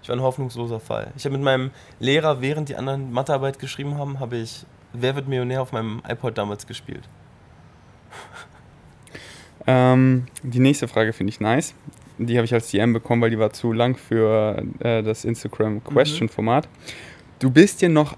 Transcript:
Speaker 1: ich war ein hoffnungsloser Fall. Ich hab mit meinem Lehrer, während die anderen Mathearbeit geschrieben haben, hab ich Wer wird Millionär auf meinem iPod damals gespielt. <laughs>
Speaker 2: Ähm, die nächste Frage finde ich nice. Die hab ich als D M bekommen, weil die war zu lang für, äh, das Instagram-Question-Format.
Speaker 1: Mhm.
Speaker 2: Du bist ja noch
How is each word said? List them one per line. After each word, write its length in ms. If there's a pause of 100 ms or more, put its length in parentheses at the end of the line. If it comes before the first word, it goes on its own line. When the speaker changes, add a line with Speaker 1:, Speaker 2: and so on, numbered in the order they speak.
Speaker 1:
ich 80
war 60
ein 60
hoffnungsloser 580
Fall. 360
Ich 80
hab 80
mit 80
meinem 300 (280)
Lehrer, 440
während 260
die 80
anderen 340
Mathearbeit 480
geschrieben 380
haben, 240
hab 140
ich 320 (260)
Wer 240
wird 120
Millionär 340
auf 100
meinem 340
iPod 300
damals 300
gespielt. 420 (1000)
<laughs> 40 (1500)
Speaker 2:
Ähm, 600 (160)
die 160
nächste 300
Frage 260
finde 160
ich 100
nice. 340 (440)
Die 180
hab 80
ich 80
als 180
D 80
M 140
bekommen, 300
weil 80
die 80
war 160
zu 180
lang 240
für, 680 (180)
äh, 220
das 220
Instagram-Question-Format. 1400
Speaker 1:
Mhm. 40 (680)
Speaker 2:
Du 120
bist 300
ja 80
noch 300